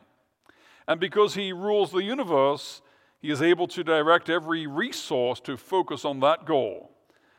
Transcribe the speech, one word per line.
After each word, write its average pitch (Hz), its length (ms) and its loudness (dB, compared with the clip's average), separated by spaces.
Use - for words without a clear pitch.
And 165 140 -2
because 190 340 2
he 190 180 -6
rules 196 400 0
the 185 100 0
universe, 165 800 0
he 151 100 -6
is 143 100 -2
able 170 280 4
to 180 140 -8
direct 160 460 2
every 160 380 -2
resource 139 760 -4
to - 160 -8
focus 175 480 -2
on 143 160 -4
that 160 240 4
goal, 123 460 -2